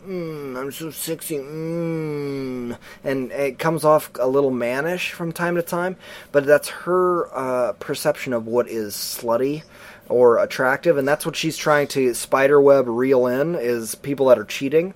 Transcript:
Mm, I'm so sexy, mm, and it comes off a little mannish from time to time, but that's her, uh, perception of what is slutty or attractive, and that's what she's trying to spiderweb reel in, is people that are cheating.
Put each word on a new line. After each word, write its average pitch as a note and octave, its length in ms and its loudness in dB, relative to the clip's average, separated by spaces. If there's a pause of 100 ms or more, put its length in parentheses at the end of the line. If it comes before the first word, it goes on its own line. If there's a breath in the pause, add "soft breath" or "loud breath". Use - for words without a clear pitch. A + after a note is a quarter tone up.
Mm, D#3+ 480 -10
I'm C3 140 -8
so D#3 200 -12
sexy, D#3+ 460 -8
mm, C#3+ 1400 -6 (240 loud breath)
and C3+ 300 -4
it C3+ 260 -4
comes D#3+ 260 -2
off D3+ 260 4 (100)
a B2 80 2
little C3+ 240 2
mannish C3+ 600 -4
from E3+ 200 -8
time F3 240 -2
to E3+ 60 -2
time, F3 340 -4 (340 loud breath)
but C#3+ 160 2
that's C#3+ 220 4
her, F3+ 680 0
uh, B2+ 380 -2
perception - 580 -4
of A#2 140 -2
what A#2 220 0
is G#2+ 260 -6
slutty B2+ 720 -2 (440 loud breath)
or A#2+ 300 6
attractive, C3+ 580 0
and C3+ 120 0
that's D3 180 0
what D#3+ 80 -6
she's D#3+ 220 -4
trying D3 320 2
to C3 260 0
spiderweb C#3 720 4
reel B2 400 2
in, C#3 300 0
is A#2+ 400 -2
people C#3 300 -2
that B2 120 8
are G#2+ 60 -4
cheating. D3+ 520 -2